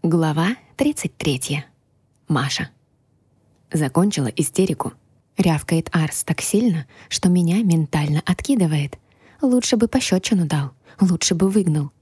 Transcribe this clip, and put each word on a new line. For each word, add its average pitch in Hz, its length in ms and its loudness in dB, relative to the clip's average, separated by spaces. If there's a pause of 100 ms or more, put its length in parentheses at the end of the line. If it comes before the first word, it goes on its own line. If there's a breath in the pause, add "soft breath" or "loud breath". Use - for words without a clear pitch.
Глава 165 540 0 (220)
тридцать 277 400 -2
третья. 143 480 -4 (640)
Маша. 139 400 -2 (1040)
"Закончила 151 540 0
истерику", — 160 640 -4 (440)
рявкает 165 540 0
Арс 156 320 -2
так - 160 -4
сильно, 202 460 0 (240 loud breath)
что - 180 -2
меня 180 360 2
ментально 151 640 0
откидывает. 170 720 0 (440 soft breath)
Лучше 247 340 2
бы 220 140 2
пощечину 190 560 0
дал, 143 260 -2 (300 soft breath)
лучше 180 340 2
бы 190 140 2
выгнал. 160 420 2 (100)